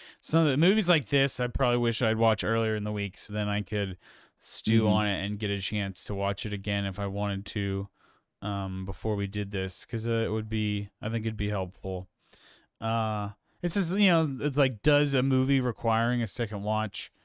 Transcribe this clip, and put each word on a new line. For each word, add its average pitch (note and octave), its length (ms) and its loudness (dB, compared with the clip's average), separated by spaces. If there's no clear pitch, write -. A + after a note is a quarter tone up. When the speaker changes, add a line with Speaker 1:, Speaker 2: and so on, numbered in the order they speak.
Speaker 1:
some - 240 2
of D3 60 4
the C3 60 0
movies F3+ 320 4
like D#3 200 2
this, C#3 320 2
I B2 60 0
probably B2 320 2
wish A#2 240 0
I'd A2 160 2
watch A2 260 4
earlier A2 320 0
in G#2 80 -4
the G#2+ 80 -2
week, G2+ 240 -4
so - 160 -12
then G#2 160 -2
I G2+ 140 0
could G2 340 -4
stew A2 460 2
Speaker 2:
Mm-hmm. - 20 4
Speaker 1:
on G#2+ 180 4
it F#2+ 180 -2
and G#2 140 -6
get G#2 120 -2
a G2+ 80 -2
chance G2 460 -4
to G#2+ 100 -6
watch G2 300 -2
it G#2 80 -6
again G2+ 320 -2
if F#2+ 140 -4
I G2+ 80 -2
wanted G2 400 -4
to, G2 420 -2
um, F#2+ 420 -4
before G#2 320 -2
we G2+ 100 -2
did G2+ 260 -4
this, F#2+ 340 -6
'cause, A2+ 200 -6
uh, A#2 60 0
it A2+ 200 0
would G#2+ 180 -4
be, G#2 400 -2
I A2 80 -6
think A2+ 160 -2
it'd A2 120 -4
be G#2 120 -2
helpful. F#2 600 -6
Uh, A2 500 -2
it's F3 120 -2
just, F#3 240 0
you G3+ 120 6
know, D#3 320 2
it's C#3+ 160 0
like, C3 240 2
does D3 320 4
a B2+ 80 4
movie C3 380 4
requiring A#2 640 0
a A2+ 40 0
second G#2 360 -4
watch G#2+ 480 -2